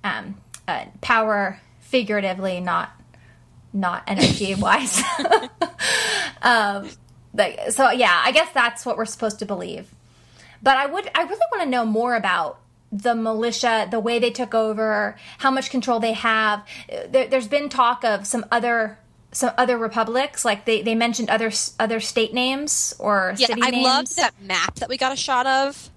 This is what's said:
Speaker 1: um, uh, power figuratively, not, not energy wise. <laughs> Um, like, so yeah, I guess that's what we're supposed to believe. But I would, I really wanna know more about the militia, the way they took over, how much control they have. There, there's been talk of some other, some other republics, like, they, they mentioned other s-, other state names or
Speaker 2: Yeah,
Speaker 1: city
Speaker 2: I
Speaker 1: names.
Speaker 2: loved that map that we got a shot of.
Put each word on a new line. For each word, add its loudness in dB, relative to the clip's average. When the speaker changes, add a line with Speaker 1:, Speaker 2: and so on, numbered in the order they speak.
Speaker 1:
um, -6
uh, -4
power 2
figuratively, -2
not, -2
not -2
energy 2
wise. 2
<laughs> 2
Um, 2
like, 0
so 6
yeah, 4
I 4
guess 4
that's 0
what -2
we're -2
supposed -6
to -4
believe. -8
But 6
I 2
would, -4
I 4
really -2
wanna -2
know 0
more 0
about -2
the -2
militia, 0
the -2
way 0
they 2
took -6
over, 0
how 2
much -2
control 0
they 0
have. 0
There, 2
there's 0
been -2
talk 2
of 0
some -4
other, 0
some 0
other 2
republics, -2
like, 0
they, 2
they 0
mentioned 0
other 2
s-, -4
other 0
state -2
names -2
or 0
Speaker 2:
Yeah, 4
Speaker 1:
city 0
Speaker 2:
I 2
Speaker 1:
names. 0
Speaker 2:
loved 2
that 0
map -2
that -6
we -6
got 0
a -6
shot 0
of. 0